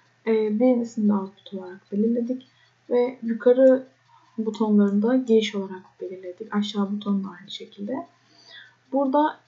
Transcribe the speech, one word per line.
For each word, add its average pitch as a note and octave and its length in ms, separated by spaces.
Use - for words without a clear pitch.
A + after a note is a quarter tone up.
e, G#3+ 340
birincisini A#3 480
de G3+ 40
output G3 420
olarak F#3 380
belirledik. A#3 560
Ve B3 320
yukarı B3 640
butonlarını G#3 640
da B3 140
giriş A3+ 380
olarak F#3+ 280
belirledik. F#3 540
Aşağı G#3 380
buton G3+ 320
da F#3+ 40
aynı - 100
şekilde. A#3+ 560
Burada, C#4 560